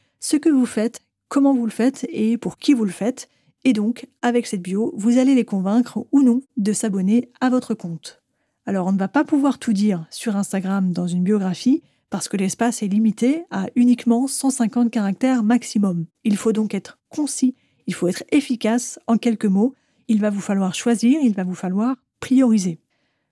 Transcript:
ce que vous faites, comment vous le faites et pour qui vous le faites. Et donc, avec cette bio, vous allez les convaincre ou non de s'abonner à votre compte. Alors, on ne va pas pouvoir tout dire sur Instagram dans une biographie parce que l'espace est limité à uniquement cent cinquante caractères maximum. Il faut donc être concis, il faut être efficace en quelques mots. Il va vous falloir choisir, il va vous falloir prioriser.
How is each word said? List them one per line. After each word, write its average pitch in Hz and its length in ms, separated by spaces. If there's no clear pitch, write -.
ce - 200
que 302 100
vous 262 160
faites, 226 380
comment 277 240
vous 240 140
le 214 40
faites 254 400
et 226 280
pour - 180
qui - 160
vous 226 140
le 180 40
faites. 220 380
Et 262 100
donc, 214 320
avec 240 240
cette 190 160
bio, 190 340
vous 233 220
allez 262 160
les 240 100
convaincre 208 680
ou 277 120
non 247 180
de 208 160
s'abonner 202 580
à 254 80
votre 247 240
compte. - 480
Alors, 190 220
on 196 60
ne 196 60
va 190 100
pas 285 160
pouvoir 277 340
tout 226 160
dire 190 360
sur - 260
Instagram 190 540
dans 180 160
une 180 160
biographie 202 600
parce - 200
que 202 100
l'espace 226 440
est 208 60
limité 226 600
à 190 240
uniquement 240 520
cent 269 220
cinquante 240 420
caractères 226 520
maximum. 208 640
Il 208 140
faut 220 140
donc 214 200
être - 260
concis, 269 440
il 180 60
faut 175 140
être - 240
efficace 240 760
en 226 100
quelques 220 300
mots. 202 260
Il 220 120
va 214 80
vous 202 120
falloir 190 340
choisir, 240 480
il 226 120
va 185 100
vous 180 100
falloir 202 400
prioriser. 220 640